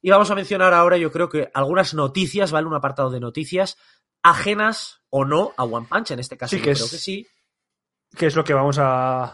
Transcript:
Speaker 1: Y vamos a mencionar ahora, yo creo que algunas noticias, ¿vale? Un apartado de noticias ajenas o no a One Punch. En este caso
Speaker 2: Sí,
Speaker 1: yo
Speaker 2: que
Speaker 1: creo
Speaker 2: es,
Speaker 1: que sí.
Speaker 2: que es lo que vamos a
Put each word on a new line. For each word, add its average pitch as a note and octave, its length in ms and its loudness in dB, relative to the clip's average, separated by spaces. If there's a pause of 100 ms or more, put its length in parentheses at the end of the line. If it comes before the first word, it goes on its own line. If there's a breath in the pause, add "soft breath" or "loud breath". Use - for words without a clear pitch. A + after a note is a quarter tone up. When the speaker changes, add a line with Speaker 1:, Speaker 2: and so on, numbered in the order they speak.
Speaker 1:
Y F3+ 100 -2
vamos G3 200 6
a G3+ 40 0
mencionar F#3 380 2
ahora, F3 240 6
yo D#3+ 140 0
creo E3 180 -2
que D3+ 240 -4
algunas D#3 400 0
noticias, D#3 580 -2
¿vale? D#3 160 0
Un D#3+ 80 -4
apartado C3+ 340 -2
de B2+ 100 -6
noticias D#3 580 -4 (460 soft breath)
ajenas G#3 880 0
o C3+ 160 0
no D#3 320 0
a B2+ 80 -2
One A#2 240 -6
Punch. G#3 220 -4
En B2 80 -8
este B2 180 -12
caso B2 140 -8
Speaker 2:
Sí, G3 60 -2
Speaker 1:
yo - 80 -4
Speaker 2:
que C#3+ 80 2
Speaker 1:
creo C3+ 120 -2
Speaker 2:
es, B2 60 -8
Speaker 1:
que E3 60 -12
sí. F#3+ 300 -10 (920)
Speaker 2:
que E3+ 100 0
es D3 80 0
lo D#3+ 80 2
que D3+ 100 0
vamos C#3 260 2
a B2+ 440 0 (100)